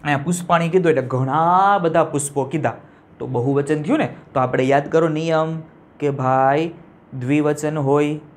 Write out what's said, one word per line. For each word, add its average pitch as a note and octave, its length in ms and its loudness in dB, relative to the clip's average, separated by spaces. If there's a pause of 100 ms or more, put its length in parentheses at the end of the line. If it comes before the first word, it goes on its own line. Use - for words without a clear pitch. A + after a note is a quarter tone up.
અહીંયા C#3+ 200 -2
પુષ્પાણી E3+ 440 0
કીધું E3+ 220 2
એટલે C3 120 2
ઘણા D#3+ 760 2
બધા E3 260 2
પુષ્પો C#3+ 400 -4
કીધા. B2 280 -2 (460)
તો B2 80 -10
બહુવચન C#3 560 -2
થયું A#3 160 0
ને. - 160 -4 (200)
તો C3+ 60 0
આપણે C3 240 0
યાદ C#3 260 2
કરો E3 180 2
નિયમ D#3+ 520 -2 (380)
કે D3 120 -2
ભાઈ C3+ 600 2 (480)
દ્વિવચન D3+ 600 0
હોય D3 420 0 (160)